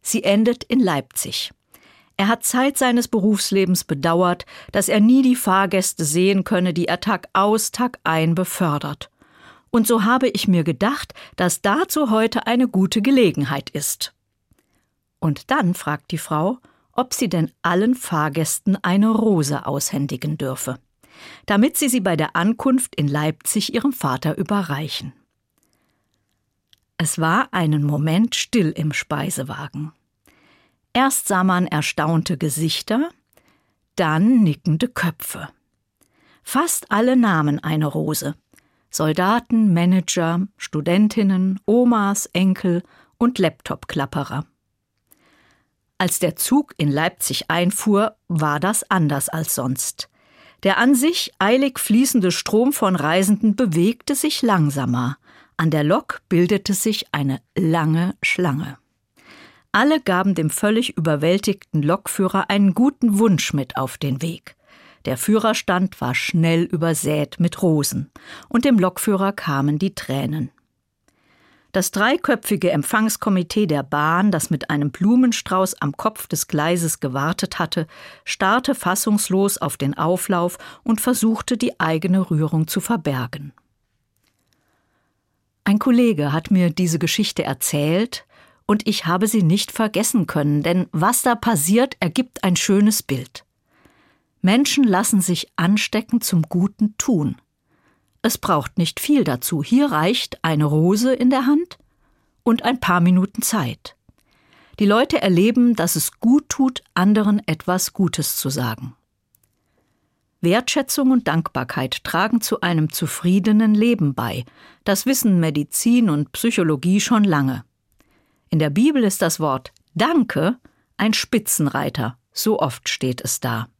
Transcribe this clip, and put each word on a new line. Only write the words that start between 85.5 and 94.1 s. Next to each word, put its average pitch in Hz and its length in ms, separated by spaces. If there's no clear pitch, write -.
Ein 202 140
Kollege 226 540
hat 160 180
mir 180 180
diese 165 300
Geschichte 170 440
erzählt, 156 840
und 214 200
ich 202 200
habe 180 200
sie 214 160
nicht 175 300
vergessen 214 540
können, 147 360
denn 175 300
was 185 300
da 240 120
passiert, 220 680
ergibt 208 440
ein 180 120
schönes 208 460
Bild. - 440